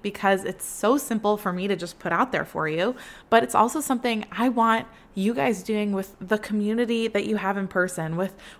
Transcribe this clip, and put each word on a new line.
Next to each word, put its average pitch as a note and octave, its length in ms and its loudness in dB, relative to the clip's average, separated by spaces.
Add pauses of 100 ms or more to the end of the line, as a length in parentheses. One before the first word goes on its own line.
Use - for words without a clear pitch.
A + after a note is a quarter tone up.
because G3 420 2
it's F#3 200 -6
so A#3+ 340 2
simple G#3 400 0
for G3+ 140 -4
me F3+ 140 -4
to G3+ 80 0
just F3 240 -6
put E3+ 140 -4
out A3+ 200 2
there D#3+ 120 0
for D#3 240 -4
you, F3 260 0 (360)
but A3+ 120 8
it's B3 120 -2
also B3 260 4
something A#3+ 500 -2
I A3+ 200 0
want A3+ 360 2 (280)
you G3+ 200 0
guys B3 280 0
doing G#3 300 -2
with F#3+ 280 -4
the G#3+ 180 0
community A3+ 680 0
that G#3 180 -2
you G#3+ 100 0
have F#3+ 200 0
in G3 100 -2
person, F3+ 500 -2
with, F#3+ 200 -2 (240)